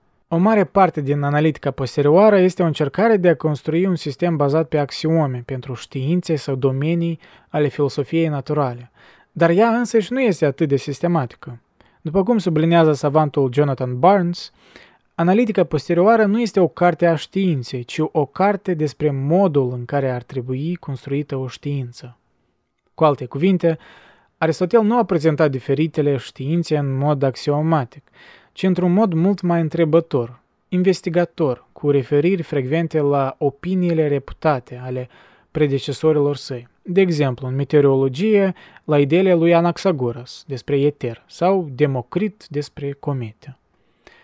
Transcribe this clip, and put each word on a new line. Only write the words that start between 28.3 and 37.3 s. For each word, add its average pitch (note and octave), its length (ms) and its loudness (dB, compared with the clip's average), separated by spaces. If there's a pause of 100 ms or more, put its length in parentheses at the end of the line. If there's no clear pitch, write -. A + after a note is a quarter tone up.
ci - 40 -4
într-un F3+ 300 2
mod G3 200 2
mult F3+ 280 0
mai E3+ 200 0
întrebător, D#3 800 0 (300)
investigator, F3 1000 0
cu - 180 -4
referiri D3 520 2
frecvente D#3 580 -2
la C#3+ 380 0
opiniile E3+ 720 -2
reputate C#3 760 -4
ale B2+ 260 -8 (420)
predecesorilor D3 840 0
săi. B2 320 -12 (140)
De F#3 200 0
exemplu, D3 460 0